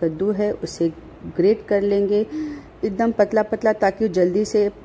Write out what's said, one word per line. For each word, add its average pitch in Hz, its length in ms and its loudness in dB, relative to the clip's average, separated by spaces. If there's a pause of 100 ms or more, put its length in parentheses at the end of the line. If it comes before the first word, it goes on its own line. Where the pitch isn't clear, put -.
कद्दू 165 300 -2
है, 208 220 0
उसे - 360 -4 (480)
grate 208 320 2
कर 202 140 2
लेंगे 202 440 0 (580)
एकदम 226 280 0
पतला 214 300 2
पतला, 214 300 0
ताकि 208 360 0
जल्दी 180 360 2
से, 208 260 2 (140)